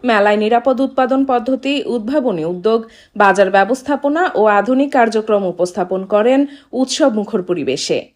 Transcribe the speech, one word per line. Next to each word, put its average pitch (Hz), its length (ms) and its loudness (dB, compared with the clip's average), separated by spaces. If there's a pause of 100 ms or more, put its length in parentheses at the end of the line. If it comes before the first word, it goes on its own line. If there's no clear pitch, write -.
মেলায় 208 380 2
নিরাপদ 240 380 0
উৎপাদন 262 440 0
পদ্ধতি, 262 500 -2 (120)
উদ্ভাবনী 233 580 -2
উদ্যোগ, 180 360 0 (360)
বাজার 196 340 4
ব্যবস্থাপনা 269 720 0 (120)
ও 208 80 2 (160)
আধুনিক 262 340 0
কার্যক্রম 220 540 2
উপস্থাপন 180 580 -4
করেন 220 360 2 (320)
উৎসব 262 420 0
মুখর 202 280 -2
পরিবেশে। 147 560 -4 (180)